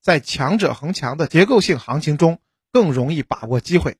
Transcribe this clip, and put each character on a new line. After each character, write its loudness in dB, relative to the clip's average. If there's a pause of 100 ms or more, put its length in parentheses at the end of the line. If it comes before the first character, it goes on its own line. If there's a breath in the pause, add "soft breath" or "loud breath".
在 0
强 -4
者 0
恒 -8
强 -6
的 -2
结 4
构 4
性 -2
行 -6
情 -2
中 2 (320)
更 4
容 -2
易 -4
把 -8
握 0
机 -2
会。 0